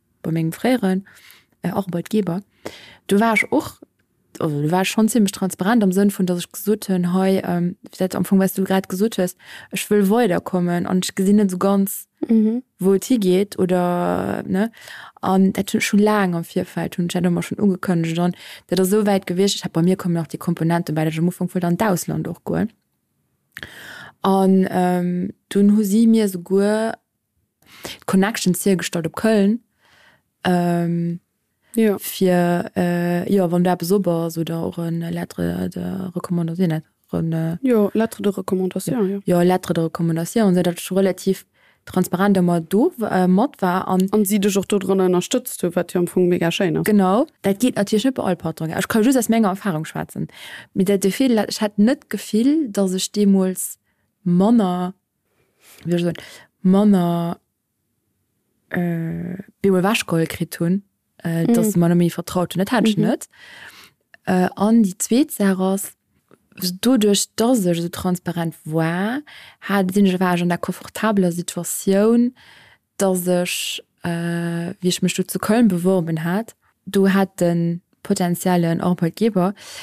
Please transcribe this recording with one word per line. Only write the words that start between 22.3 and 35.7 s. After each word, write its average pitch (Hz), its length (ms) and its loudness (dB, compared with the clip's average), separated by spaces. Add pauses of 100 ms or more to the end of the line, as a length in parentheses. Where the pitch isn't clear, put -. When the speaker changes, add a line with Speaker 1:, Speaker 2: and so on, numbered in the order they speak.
Speaker 1:
gehen. 175 300 -4 (1500)
Und, 190 480 4
ähm, 180 600 -2 (160)
dann 202 220 4
haben 214 120 4
sie 214 240 4
mir 220 200 4
sogar 196 680 -2 (1120)
Connections 190 560 0
hier 196 120 4
gestellt 170 300 -6
auf 156 80 -6
Köln, 220 460 2 (840)
ähm, 170 760 0 (560)
Speaker 2:
Ja. 214 240 2
Speaker 1:
für, 175 760 0
äh, 175 560 0
ja, 185 200 2
wenn 175 120 2
du 180 180 2
super, 170 500 0
so 165 120 -4
da 165 200 -4
auch 185 160 -6
eine 170 320 -4
Lettre 175 580 -6
de 180 140 -8 (320)